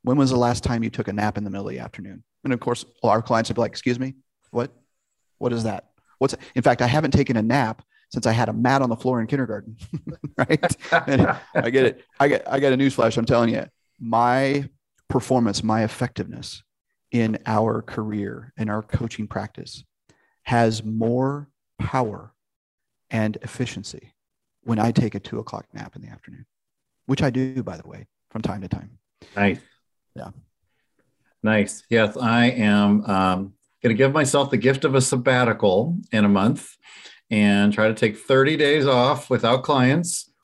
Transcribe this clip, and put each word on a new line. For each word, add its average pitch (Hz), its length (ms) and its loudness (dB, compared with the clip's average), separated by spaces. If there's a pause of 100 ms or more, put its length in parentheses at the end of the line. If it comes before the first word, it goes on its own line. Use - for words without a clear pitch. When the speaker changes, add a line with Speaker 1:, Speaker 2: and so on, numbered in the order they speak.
Speaker 1:
When 127 140 2
was 135 140 4
the 127 60 2
last 120 280 2
time 117 180 -2
you 113 80 -2
took - 180 -6
a 95 40 -6
nap 104 240 -2
in 107 80 -6
the 101 60 -8
middle 98 180 -10
of 120 60 -10
the 127 60 -12
afternoon?" 98 440 -16 (200)
And 135 80 -2
of 120 80 -2
course, - 240 -4 (180)
our 110 180 4
clients 113 300 0
would 110 60 -4
be 117 40 -2
like, 113 120 -2
"Excuse 123 260 -2
me, 131 160 -6 (360)
what? 120 220 -4 (680)
What 123 140 -4
is 117 120 -2
that? 104 260 -6 (280)
What's," 139 160 0 (200)
in 123 80 0
fact, 120 200 2
I 120 40 2
haven't 143 240 2
taken 135 260 2
a 110 60 2
nap 113 400 0 (300)
since 123 140 -4
I 113 60 4
had 113 160 2
a 110 40 -4
mat 123 280 2
on 127 100 0
the 113 60 -2
floor 127 240 -2
in 110 60 -4
kindergarten, 110 500 -6 (320)
<laughs> - 300 -12
right? 165 380 0 (320)
And - 280 4 (160)
I 120 180 0
get 131 140 4
it. - 200 0 (160)
I 147 80 4
get, 135 180 0
I 139 140 -2
got 139 120 4
a 127 40 4
newsflash. 127 420 2
I'm 113 60 0
telling 117 280 4
you, - 120 -4 (340)
my 127 680 0 (400)
performance, 120 560 0
my 110 180 0
effectiveness - 800 -8 (480)
in 110 340 0
our 113 380 0
career, 107 720 -8
in 110 140 -6
our 107 120 -4
coaching 110 440 -6
practice, - 560 -12 (640)
has 113 400 2
more 123 640 -2 (320)
power - 520 -4 (800)
and 110 320 -2
efficiency - 680 -10 (500)
when 117 160 0
I 113 140 2
take 110 240 0
a 98 40 -4
two - 200 -8
o'clock 107 320 -12
nap 107 240 -16
in - 60 -18
the - 60 -18
afternoon, - 380 -20 (600)
which 135 160 0
I 143 80 2
do, 131 340 -4
by 87 120 -8
the 80 120 -20
way, - 180 -18 (240)
from 110 120 -8
time 104 180 -8
to 95 80 -12
time. - 300 -10 (360)
Speaker 2:
Nice. 101 240 2 (560)
Speaker 1:
Yeah. - 160 -16 (1120)
Speaker 2:
Nice. 107 480 0
Yes, 110 260 2
I 120 340 2
am, 104 560 2
um, 95 460 0 (300)
gonna 113 120 2
give 135 180 4
myself 143 380 2
the 135 60 0
gift 131 280 2
of 139 100 0
a 139 60 6
sabbatical 123 960 2 (140)
in 107 120 2
a 104 40 4
month 101 420 2 (600)
and 104 420 4
try 110 160 2
to 113 60 0
take 110 240 0
thirty 135 380 2
days 147 300 2
off 135 440 2
without 123 320 2
clients 143 680 0 (140)